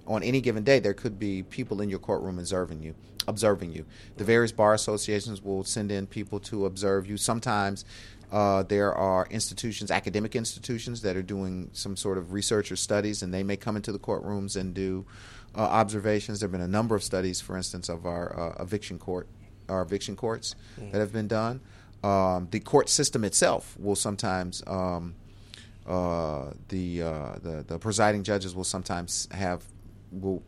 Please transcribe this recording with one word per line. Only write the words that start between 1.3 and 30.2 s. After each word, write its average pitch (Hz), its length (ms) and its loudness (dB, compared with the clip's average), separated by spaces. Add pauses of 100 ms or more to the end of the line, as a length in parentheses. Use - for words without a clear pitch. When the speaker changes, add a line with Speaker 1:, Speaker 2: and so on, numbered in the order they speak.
Speaker 1:
people 101 380 -4
in 104 100 -2
your 95 80 -2
courtroom 92 400 -2
observing 85 440 -2
you, 78 120 -10 (320)
observing 101 460 2
you. 80 120 -10 (320)
The 107 80 -4
various 117 280 6
bar 107 220 8
associations 104 680 0
will 98 220 -2
send 104 280 -2
in 98 140 -2
people 101 340 -6
to 98 260 -2
observe 98 420 0
you. 104 80 -4
Sometimes, 104 680 0 (480)
uh, 98 300 6
there 101 320 4
are 92 340 4
institutions, 107 640 -4
academic 104 460 0
institutions, 117 640 -6
that 95 140 0
are 95 60 -2
doing 92 500 -4
some 98 240 -6
sort 95 200 0
of 87 160 -4
research 101 380 2
or 95 60 -6
studies, 104 460 0
and 90 120 -2
they 95 80 0
may 98 140 0
come 107 200 -4
into 104 160 -4
the 101 60 -4
courtrooms 101 580 -4
and 95 160 -2
do, 95 320 -2 (520)
uh, 110 60 0
observations. 107 800 2
There 107 60 0
have 90 60 -4
been 92 80 -2
a 90 80 -2
number 110 260 2
of 101 80 2
studies, 92 380 0
for 95 160 -6
instance, 90 320 -6
of 85 180 -6
our, 87 320 -4 (180)
uh, - 60 -6
eviction 92 380 -4
court, 90 260 -4 (420)
our 92 140 2
eviction 98 320 -2
courts 113 400 -4 (260)
Speaker 2:
Mm. 101 120 -12
Speaker 1:
that 98 80 2
have 104 120 0
been 107 160 -2
done. 113 320 0 (420)
Um, 92 480 4
the 107 100 -2
court - 280 6
system 131 360 2
itself - 540 4
will 98 180 0
sometimes, 92 720 -2
um, 87 480 -2 (720)
uh, 82 640 0 (180)
the, 87 340 -2
uh, 76 300 -4 (100)
the, 78 240 -6
the 82 120 -6
presiding 104 440 4
judges 95 320 0
will 92 100 -4
sometimes 90 680 -4
have, 90 320 -2 (460)
will 95 380 -2